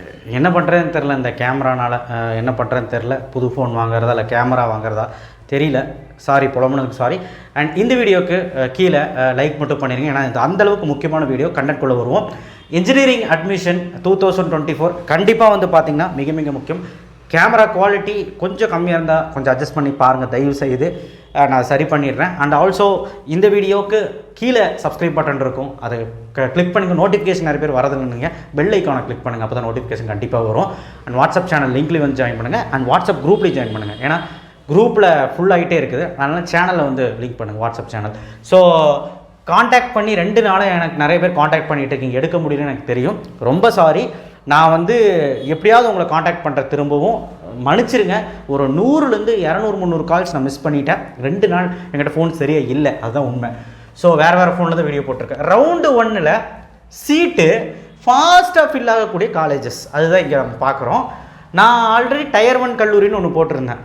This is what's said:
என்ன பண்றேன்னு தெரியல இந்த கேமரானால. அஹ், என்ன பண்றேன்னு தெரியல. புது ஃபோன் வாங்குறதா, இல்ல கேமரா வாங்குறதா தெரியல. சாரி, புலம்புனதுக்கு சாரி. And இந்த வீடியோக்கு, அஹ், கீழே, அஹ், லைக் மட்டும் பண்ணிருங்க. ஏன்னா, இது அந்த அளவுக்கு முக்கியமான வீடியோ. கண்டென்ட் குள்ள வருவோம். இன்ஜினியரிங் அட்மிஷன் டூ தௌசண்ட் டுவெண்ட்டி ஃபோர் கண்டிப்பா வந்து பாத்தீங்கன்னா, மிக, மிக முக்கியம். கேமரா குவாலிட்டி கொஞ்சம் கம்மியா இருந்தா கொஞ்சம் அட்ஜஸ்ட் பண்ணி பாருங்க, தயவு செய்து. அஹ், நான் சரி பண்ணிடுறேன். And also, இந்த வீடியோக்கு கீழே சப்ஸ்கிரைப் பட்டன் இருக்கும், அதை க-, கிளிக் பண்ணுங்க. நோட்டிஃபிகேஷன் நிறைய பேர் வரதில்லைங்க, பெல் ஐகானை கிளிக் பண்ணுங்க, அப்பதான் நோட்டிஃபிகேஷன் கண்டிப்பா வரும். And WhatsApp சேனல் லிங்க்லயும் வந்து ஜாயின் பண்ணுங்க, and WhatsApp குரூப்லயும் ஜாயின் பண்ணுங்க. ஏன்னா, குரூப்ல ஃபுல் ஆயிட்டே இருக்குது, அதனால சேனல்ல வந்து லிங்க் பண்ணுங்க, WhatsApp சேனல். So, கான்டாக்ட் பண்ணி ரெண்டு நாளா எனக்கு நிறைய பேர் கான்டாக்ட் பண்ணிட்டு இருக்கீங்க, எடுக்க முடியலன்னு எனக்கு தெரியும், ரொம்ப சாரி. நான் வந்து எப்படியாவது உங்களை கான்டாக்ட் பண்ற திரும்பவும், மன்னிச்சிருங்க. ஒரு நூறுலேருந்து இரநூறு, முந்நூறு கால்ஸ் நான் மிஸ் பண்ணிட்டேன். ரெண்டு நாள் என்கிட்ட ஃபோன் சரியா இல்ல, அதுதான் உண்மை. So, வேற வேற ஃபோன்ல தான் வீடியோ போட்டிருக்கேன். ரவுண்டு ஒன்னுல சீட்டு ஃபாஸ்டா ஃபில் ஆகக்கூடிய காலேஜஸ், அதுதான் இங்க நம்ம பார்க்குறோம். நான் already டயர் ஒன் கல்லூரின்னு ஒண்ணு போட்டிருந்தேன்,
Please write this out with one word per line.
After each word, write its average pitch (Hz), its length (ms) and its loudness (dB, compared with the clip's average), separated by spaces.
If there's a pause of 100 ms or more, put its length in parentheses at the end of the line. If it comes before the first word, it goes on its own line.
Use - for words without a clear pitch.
(300)
என்ன 135 200 2
பண்றேன்னு 170 460 2
தெரியல 143 200 -2
இந்த 127 140 -2
கேமரானால. 123 680 -2 (120)
அஹ், 113 240 -4
என்ன 117 140 -2
பண்றேன்னு 120 460 -4
தெரியல. 120 220 -4 (120)
புது 127 160 -2
ஃபோன் 123 300 -4
வாங்குறதா, 117 320 0
இல்ல 113 140 0
கேமரா 120 520 0
வாங்குறதா 110 340 -4 (420)
தெரியல. 143 360 0 (300)
சாரி, 139 300 2
புலம்புனதுக்கு 131 560 -2
சாரி. 160 180 -2 (340)
And 151 220 -2
இந்த 240 180 2
வீடியோக்கு, 185 640 0
அஹ், 127 140 -2
கீழே, 170 280 2
அஹ், 131 400 0
லைக் 151 200 0
மட்டும் 143 200 -4
பண்ணிருங்க. 135 340 -4
ஏன்னா, 135 160 -2
இது 120 100 -6
அந்த 175 240 0
அளவுக்கு 202 240 2
முக்கியமான 151 380 -2
வீடியோ. 135 240 -2
கண்டென்ட் 143 300 -4
குள்ள 131 160 0
வருவோம். 123 640 -4 (140)
இன்ஜினியரிங் 247 520 2
அட்மிஷன் 175 560 -2 (240)
டூ 185 140 2
தௌசண்ட் 185 360 2
டுவெண்ட்டி 156 260 -2
ஃபோர் 175 260 -2
கண்டிப்பா 208 440 4
வந்து 190 180 2
பாத்தீங்கன்னா, 160 480 2
மிக, 139 180 -4
மிக 156 180 -4
முக்கியம். 147 300 -6 (500)
கேமரா 214 340 4 (120)
குவாலிட்டி 202 600 -2
கொஞ்சம் 185 340 -2
கம்மியா 175 240 0
இருந்தா 160 260 2 (140)
கொஞ்சம் 135 240 0
அட்ஜஸ்ட் 147 160 -6
பண்ணி 143 160 0
பாருங்க, 131 360 2
தயவு 135 280 0
செய்து. 139 560 -4 (240)
அஹ், 143 140 4
நான் 131 140 2
சரி 139 220 0
பண்ணிடுறேன். 147 540 -2
And 143 160 2
also, 190 540 2 (180)
இந்த 180 220 2
வீடியோக்கு 202 600 0 (240)
கீழே 240 260 0
சப்ஸ்கிரைப் 160 580 -2
பட்டன் 143 220 -2
இருக்கும், 135 400 -6
அதை 117 180 -6 (340)
க-, 131 200 -2
கிளிக் 180 200 -2
பண்ணுங்க. 185 300 0
நோட்டிஃபிகேஷன் 175 480 0
நிறைய 147 160 -2
பேர் 139 140 -2
வரதில்லைங்க, 135 500 -4 (240)
பெல் 156 160 0
ஐகானை 147 340 0
கிளிக் - 180 -10
பண்ணுங்க, 113 240 -6
அப்பதான் 120 220 -6
நோட்டிஃபிகேஷன் 113 380 -6
கண்டிப்பா 110 340 -2
வரும். 117 260 0 (400)
And 123 100 -6
WhatsApp 180 280 2
சேனல் 143 280 0
லிங்க்லயும் 160 340 0
வந்து 131 180 0
ஜாயின் 117 160 -4
பண்ணுங்க, 175 320 -4
and 131 200 -2
WhatsApp 180 340 0
குரூப்லயும் 185 320 2
ஜாயின் 113 180 -4
பண்ணுங்க. 104 200 -8 (100)
ஏன்னா, 160 120 0 (520)
குரூப்ல 175 640 4
ஃபுல் 185 160 0
ஆயிட்டே 175 300 2
இருக்குது, 160 360 -4
அதனால 147 240 -2 (120)
சேனல்ல 175 380 2
வந்து 127 300 -2
லிங்க் 120 160 -8
பண்ணுங்க, 107 300 -6
WhatsApp 117 200 -8
சேனல். 107 300 -8 (240)
So, - 180 4 (920)
கான்டாக்ட் 240 420 2
பண்ணி 214 220 0
ரெண்டு 202 280 2
நாளா 202 220 2
எனக்கு 170 320 -2
நிறைய 151 240 2
பேர் 180 160 0
கான்டாக்ட் 151 320 2
பண்ணிட்டு 139 240 -2
இருக்கீங்க, 127 240 -4
எடுக்க 160 220 -2
முடியலன்னு 147 280 -2
எனக்கு 135 180 -8
தெரியும், 127 340 -2 (220)
ரொம்ப 170 300 4
சாரி. 175 400 2 (340)
நான் 156 260 4
வந்து 170 260 2 (480)
எப்படியாவது 214 460 4
உங்களை 185 180 0
கான்டாக்ட் 165 340 0
பண்ற 143 200 -2
திரும்பவும், 147 540 0 (500)
மன்னிச்சிருங்க. 208 500 2 (300)
ஒரு 139 220 0
நூறுலேருந்து 226 640 2 (120)
இரநூறு, 196 320 -2
முந்நூறு 170 260 -2
கால்ஸ் 175 280 0
நான் 143 100 -4
மிஸ் 139 240 -4
பண்ணிட்டேன். 147 320 0 (240)
ரெண்டு 185 260 0
நாள் 180 220 0 (220)
என்கிட்ட 143 240 -2
ஃபோன் 165 140 0
சரியா 151 280 0
இல்ல, 131 420 0
அதுதான் 120 240 -4
உண்மை. 120 260 -6 (440)
So, 170 220 4
வேற 165 200 4
வேற 180 140 4
ஃபோன்ல 175 240 0
தான் 160 160 0
வீடியோ 143 100 -2
போட்டிருக்கேன். 131 420 -6 (100)
ரவுண்டு 311 380 4 (100)
ஒன்னுல 202 320 0 (560)
சீட்டு 302 600 2 (560)
ஃபாஸ்டா 339 680 6
ஃபில் 240 220 0
ஆகக்கூடிய 214 380 0
காலேஜஸ், 147 500 -2 (100)
அதுதான் 165 300 4
இங்க 143 140 0
நம்ம 123 200 -2 (100)
பார்க்குறோம். 135 380 0 (480)
நான் 226 260 6 (160)
already 254 360 0
டயர் 233 300 4
ஒன் 247 160 -2
கல்லூரின்னு 208 440 2
ஒண்ணு 165 160 -2
போட்டிருந்தேன், 135 480 -2